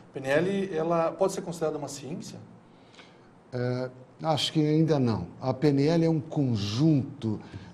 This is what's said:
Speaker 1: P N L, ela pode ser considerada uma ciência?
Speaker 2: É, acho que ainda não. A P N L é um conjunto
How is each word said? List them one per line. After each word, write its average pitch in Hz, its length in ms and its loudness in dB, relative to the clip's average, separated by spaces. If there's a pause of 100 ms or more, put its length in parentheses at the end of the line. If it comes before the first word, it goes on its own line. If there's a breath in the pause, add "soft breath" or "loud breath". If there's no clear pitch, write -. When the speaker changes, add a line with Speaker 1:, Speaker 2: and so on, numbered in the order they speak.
(140 loud breath)
Speaker 1:
P 143 60 -10
N 131 80 -8
L, 180 480 0
ela 165 380 0
pode 185 180 0
ser 185 120 -8
considerada 156 340 -4
uma 143 100 -8
ciência? 139 520 -12 (1120 loud breath)
Speaker 2:
É, 123 360 -4 (320)
acho 156 300 0
que 160 80 2
ainda 151 400 4
não. 104 280 2 (120)
A 127 140 0
P 151 160 4
N 139 180 4
L 165 180 4
é 165 40 4
um 160 100 2
conjunto 120 1200 0 (340 loud breath)